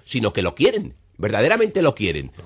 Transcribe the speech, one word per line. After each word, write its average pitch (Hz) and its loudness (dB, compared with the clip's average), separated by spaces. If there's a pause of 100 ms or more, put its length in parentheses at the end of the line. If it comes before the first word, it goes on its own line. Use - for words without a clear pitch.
sino 113 -2
que - -2
lo 87 -2
quieren. - 0 (220)
Verdaderamente 175 0
lo 151 2
quieren. 76 -4 (160)